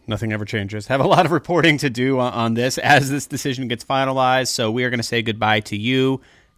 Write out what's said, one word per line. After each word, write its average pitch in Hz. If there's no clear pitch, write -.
nothing 107
ever 104
changes, 104
have 135
a -
lot 175
of 151
reporting 160
to 147
do 127
on, 123
on 113
this 123
as 139
this 139
decision 131
gets 117
finalized. 131
So 113
we 123
are 123
gonna 117
say 117
goodbye 110
to 107
you, 131